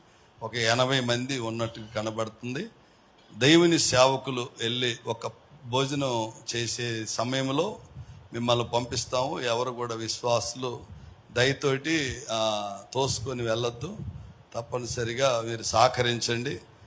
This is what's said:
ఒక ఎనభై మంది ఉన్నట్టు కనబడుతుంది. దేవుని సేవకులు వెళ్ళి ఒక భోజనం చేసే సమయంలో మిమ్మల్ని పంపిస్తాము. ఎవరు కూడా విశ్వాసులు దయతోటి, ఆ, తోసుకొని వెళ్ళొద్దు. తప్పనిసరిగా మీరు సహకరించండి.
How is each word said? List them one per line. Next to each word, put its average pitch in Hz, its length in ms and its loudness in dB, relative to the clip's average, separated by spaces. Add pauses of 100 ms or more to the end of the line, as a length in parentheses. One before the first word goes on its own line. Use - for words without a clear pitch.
(420)
ఒక 110 120 -10
ఎనభై 123 460 4
మంది 123 380 0
ఉన్నట్టు 113 420 -4 (160)
కనబడుతుంది. 110 680 -6 (720)
దేవుని 165 400 8
సేవకులు 127 720 4 (140)
వెళ్ళి 120 340 -2 (100)
ఒక 113 260 -4 (340)
భోజనం 127 680 0 (240)
చేసే 113 500 -4
సమయంలో 135 720 -2 (560)
మిమ్మల్ని 120 320 2
పంపిస్తాము. 127 760 -2
ఎవరు 123 300 0
కూడా 120 240 -6
విశ్వాసులు 117 840 -2 (520)
దయతోటి, 135 960 0
ఆ, 107 420 0 (220)
తోసుకొని 131 480 -2
వెళ్ళొద్దు. 120 540 -2 (580)
తప్పనిసరిగా 117 920 -2
మీరు 113 160 -6
సహకరించండి. 120 960 2 (260)